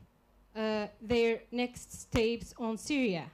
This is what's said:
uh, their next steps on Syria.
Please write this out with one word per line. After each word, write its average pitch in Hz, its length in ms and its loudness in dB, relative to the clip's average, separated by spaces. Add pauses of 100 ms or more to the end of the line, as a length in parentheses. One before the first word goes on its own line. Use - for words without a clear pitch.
(560)
uh, 214 320 -2 (120)
their 226 420 2 (100)
next 247 400 -4
steps - 680 0
on 226 180 -2
Syria. 220 580 0